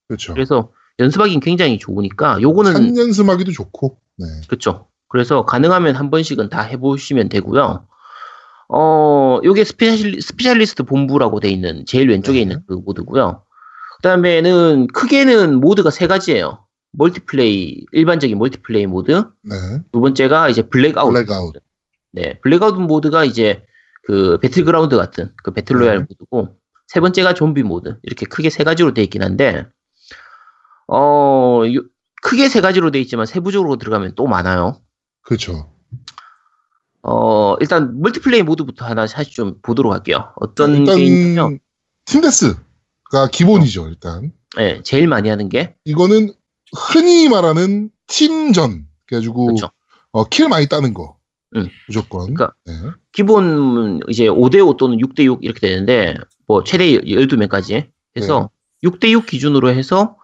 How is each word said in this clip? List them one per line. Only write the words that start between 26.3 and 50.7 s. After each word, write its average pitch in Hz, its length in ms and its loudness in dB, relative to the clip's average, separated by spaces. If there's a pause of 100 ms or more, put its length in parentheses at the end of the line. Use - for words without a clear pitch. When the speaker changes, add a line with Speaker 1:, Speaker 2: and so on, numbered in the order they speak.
Speaker 2:
세 - 120 -4
번째가 185 360 0
좀비 151 280 0
모드. 87 400 -6
이렇게 - 220 -10
크게 - 240 -4
세 147 160 -4
가지로 160 280 2
돼 113 100 -2
있긴 98 200 -4
한데, 95 420 -2 (1200)
어, 135 760 2 (100)
요, 123 100 -2 (380)
크게 262 280 2
세 233 120 2
가지로 180 300 2
돼 135 100 -2
있지만 117 240 -4
세부적으로 180 520 -4
들어가면 107 380 -4
또 131 120 -2
많아요. 92 540 -2 (400)
Speaker 1:
그렇죠. 85 500 -8 (1300)
Speaker 2:
어, 110 560 2
일단 147 420 -2
멀티플레이 240 420 0
모드부터 151 420 -4
하나 113 220 -4
사실 143 260 -8
좀 101 280 -6
보도록 117 320 0
할게요. - 420 -4
어떤 147 400 0
Speaker 1:
일단 143 220 4
Speaker 2:
게 180 60 4
있냐면 175 560 2 (460)
Speaker 1:
팀데스가 139 1300 0
기본이죠, 147 560 2
일단. 85 440 -12 (240)
Speaker 2:
네, 104 280 -2
제일 151 240 2
많이 110 220 0
하는 104 200 -4
게 139 260 -4 (100)
Speaker 1:
이거는 196 480 2 (420)
흔히 330 540 4
말하는 196 600 0 (180)
팀전. 202 800 0 (220)
그래가지고 117 400 -4
Speaker 2:
그렇죠. 113 220 -2 (420)
Speaker 1:
어, 110 160 0
킬 311 220 2
많이 160 180 2
따는 143 260 -2